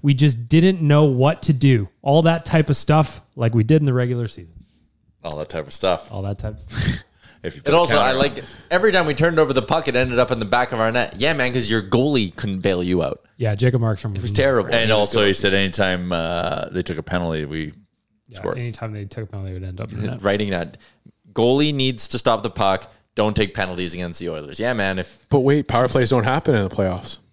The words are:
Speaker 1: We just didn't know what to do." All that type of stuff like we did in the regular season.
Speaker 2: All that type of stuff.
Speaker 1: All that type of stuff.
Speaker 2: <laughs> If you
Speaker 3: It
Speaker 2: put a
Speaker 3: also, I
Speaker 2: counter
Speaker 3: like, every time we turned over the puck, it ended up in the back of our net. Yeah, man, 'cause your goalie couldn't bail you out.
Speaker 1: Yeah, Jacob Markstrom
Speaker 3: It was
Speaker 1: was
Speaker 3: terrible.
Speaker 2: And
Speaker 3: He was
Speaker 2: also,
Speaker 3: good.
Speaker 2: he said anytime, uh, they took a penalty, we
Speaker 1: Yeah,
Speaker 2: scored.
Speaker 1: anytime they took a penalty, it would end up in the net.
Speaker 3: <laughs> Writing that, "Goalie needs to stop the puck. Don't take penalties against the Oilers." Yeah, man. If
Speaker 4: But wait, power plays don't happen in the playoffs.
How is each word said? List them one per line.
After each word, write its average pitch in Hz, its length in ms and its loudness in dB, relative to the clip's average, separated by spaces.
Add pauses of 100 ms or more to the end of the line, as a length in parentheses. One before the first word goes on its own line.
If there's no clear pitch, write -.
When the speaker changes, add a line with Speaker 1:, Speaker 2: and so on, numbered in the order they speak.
Speaker 1:
We 143 120 4
just 123 340 2
didn't 175 320 4
know 147 220 6
what 139 420 2
to 165 80 2
do." 123 360 4 (140)
All 147 200 4
that 165 240 2
type 156 240 2
of 139 60 2
stuff - 440 0 (140)
like 120 220 0
we 110 80 4
did 151 180 4
in 147 40 0
the 131 80 2
regular 123 340 -2
season. 85 260 -16 (680)
Speaker 2:
All 78 140 -8
that 78 100 -8
type 78 180 -6
of 71 60 -12
stuff. - 400 -2
Speaker 1:
All 95 100 -6
that 101 160 -6
type 107 200 -10
of - 40 -18
stuff. - 460 -4
Speaker 2:
<laughs> - 60 -20 (300)
If 87 120 -8
you - 40 -18
Speaker 3:
It - 60 -20
Speaker 2:
put 143 80 4
a - 20 6
Speaker 3:
also, 170 220 4
I 131 140 2
Speaker 2:
counter 131 80 -2
Speaker 3:
like, - 240 -2 (260)
every 190 200 4
time 180 140 2
we 151 80 -2
turned 160 260 2
over 139 140 2
the 127 80 4
puck, 156 260 -2
it 123 80 -2
ended 123 240 0
up 123 120 2
in 117 80 -2
the 110 80 -4
back 123 260 0
of 113 80 -4
our 113 100 2
net. 117 280 -2
Yeah, 151 160 0
man, 127 180 -2
'cause 117 180 -2
your 113 120 0
goalie 113 520 0
couldn't 95 260 -6
bail 90 220 0
you 90 220 0
out. - 160 -6 (160)
Speaker 1:
Yeah, 110 180 -2
Jacob 123 280 0
Markstrom 107 300 -4
Speaker 3:
It 98 100 -6
was - 0 -
Speaker 1:
was 104 100 -4
Speaker 3:
terrible. 127 400 2
Speaker 2:
And 113 140 2
Speaker 3:
He 110 40 2
was - 20 4
Speaker 2:
also, 107 260 2
Speaker 3:
good. 104 80 4
Speaker 2:
he 98 80 4
said 98 180 2
anytime, 92 580 0
uh, 85 600 -4
they 90 100 -4
took 85 160 -6
a 82 60 -8
penalty, 82 420 -4
we 76 300 -8 (560)
Speaker 1:
Yeah, 117 80 -18
Speaker 2:
scored. - 180 -6
Speaker 1:
anytime 117 380 -10
they 104 100 -10
took 107 200 -12
a - 20 -12
penalty, 95 240 -10
it 92 100 -10
would - 20 -12
end 90 160 -12
up 107 140 -10
in 101 80 -10
the 104 120 -6
net. 85 100 -12
Speaker 3:
<laughs> - 0 -
Writing 101 300 0
that, 87 260 -6 (560)
"Goalie 139 400 2
needs 131 340 -2
to 120 100 -4
stop 113 260 2
the 113 60 -4
puck. 95 400 -2 (240)
Don't 107 220 0
take 101 160 0
penalties 90 400 -4
against 87 280 -8
the 85 100 -6
Oilers." 73 280 -10
Yeah, 120 140 -2
man. 98 260 -2
If - 300 -12
Speaker 4:
But 143 120 2
wait, 139 280 2
power 123 180 2
plays 123 220 2
don't 120 160 2
happen 135 300 2
in 101 120 2
the - 80 -8
playoffs. 92 440 -4 (140)